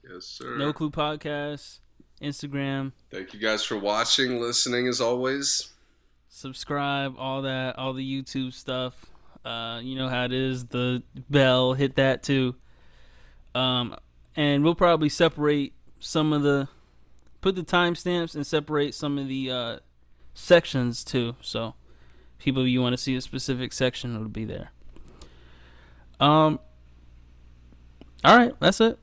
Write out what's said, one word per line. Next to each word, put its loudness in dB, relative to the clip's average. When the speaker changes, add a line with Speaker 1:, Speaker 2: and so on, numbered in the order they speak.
Speaker 1:
Yes, -16
sir. -12
Speaker 2:
No -2
Clue -6
Podcast, -8
Instagram. -6
Speaker 1:
Thank -12
you -16
guys 0
for -4
watching, 0
listening, 0
as -2
always. -2
Speaker 2:
Subscribe, -6
all -6
that, -4
all -6
the -8
YouTube -8
stuff. -8
Uh, -8
you -8
know -4
how 0
it -4
is. -2
The -2
bell, 6
hit 0
that 2
too. 2
Um, 0
and 4
we'll 6
probably 4
separate 2
some 0
of 2
the, 2
put 0
the -6
timestamps 0
and -6
separate -2
some -4
of -6
the, -4
uh, -6
sections 4
too. -2
So, -6
people, 0
you 2
wanna 0
see -4
a -4
specific -6
section, -2
it'll -6
be -8
there. -10
Um. 6
All 10
right, 6
that's 4
it. 4